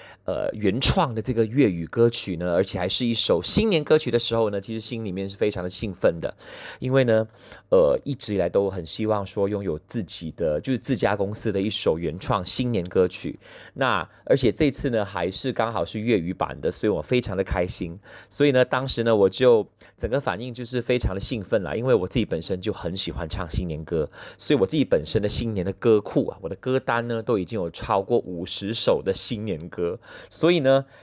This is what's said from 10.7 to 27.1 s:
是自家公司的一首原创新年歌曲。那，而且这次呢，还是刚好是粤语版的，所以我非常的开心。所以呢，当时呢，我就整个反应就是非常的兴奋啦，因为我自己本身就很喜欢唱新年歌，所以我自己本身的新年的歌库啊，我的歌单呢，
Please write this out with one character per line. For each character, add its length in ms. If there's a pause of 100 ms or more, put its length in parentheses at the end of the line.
是 60
自 180
家 200
公 180
司 160
的 100
一 80
首 300
原 180
创 300
新 240
年 180
歌 200
曲。 280 (380)
那， 340 (180)
而 100
且 160
这 180
次 200
呢， 140
还 240
是 240
刚 200
好 120
是 140
粤 220
语 120
版 280
的， 100
所 160
以 60
我 100
非 180
常 160
的 60
开 240
心。 320 (300)
所 180
以 60
呢， 120
当 220
时 160
呢， 140
我 120
就 380 (320)
整 100
个 120
反 200
应 140
就 100
是 160
非 200
常 120
的 80
兴 220
奋 220
啦， 100
因 100
为 80
我 140
自 100
己 80
本 160
身 200
就 120
很 240
喜 140
欢 180
唱 220
新 160
年 180
歌， 240 (300)
所 180
以 40
我 40
自 120
己 80
本 200
身 180
的 40
新 280
年 100
的 80
歌 260
库 300
啊， 140
我 60
的 80
歌 220
单 300
呢， 140